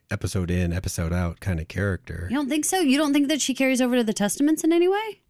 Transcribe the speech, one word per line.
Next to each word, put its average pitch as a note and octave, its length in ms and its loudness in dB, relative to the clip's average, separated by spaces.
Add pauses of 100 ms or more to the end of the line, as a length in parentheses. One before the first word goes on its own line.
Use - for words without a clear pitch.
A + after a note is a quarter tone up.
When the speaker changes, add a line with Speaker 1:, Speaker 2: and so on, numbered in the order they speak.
(100)
Speaker 1:
episode F#2+ 400 -2
in, F2 240 0
episode F2 360 -4
out F2 300 -2
kind F2+ 180 -2
of D#2+ 100 -8
character. F2 640 -4
Speaker 2:
You A#3 60 0
don't C#4+ 140 -2
think D4+ 160 -2
so? F#4+ 140 0
You C#4 180 4
don't D4 160 2
think C#4+ 140 4
that D4+ 120 0
she - 140 -2
carries C4 260 2
over B3+ 160 2
to A#3+ 80 2
the G#3+ 80 0
Testaments C#4+ 500 0
in E4 120 4
any F4 120 4
way? G4+ 440 -2